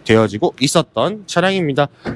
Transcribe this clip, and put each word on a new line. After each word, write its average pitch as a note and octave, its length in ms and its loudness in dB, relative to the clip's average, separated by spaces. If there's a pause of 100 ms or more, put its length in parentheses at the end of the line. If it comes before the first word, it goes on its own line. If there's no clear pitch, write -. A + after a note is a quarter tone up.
되어지고 A2 560 2
있었던 D#3+ 640 -2
차량입니다. E3+ 640 0 (280)